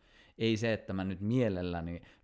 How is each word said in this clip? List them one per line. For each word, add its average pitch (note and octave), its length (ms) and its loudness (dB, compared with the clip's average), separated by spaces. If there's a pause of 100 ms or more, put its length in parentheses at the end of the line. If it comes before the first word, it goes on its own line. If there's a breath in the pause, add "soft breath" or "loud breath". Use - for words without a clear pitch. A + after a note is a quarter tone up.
(380 loud breath)
Ei A2+ 180 4
se, A2+ 160 2
että G2+ 200 -2
mä F#2+ 120 -2
nyt F#2+ 160 -4
mielelläni F2+ 840 0 (220 loud breath)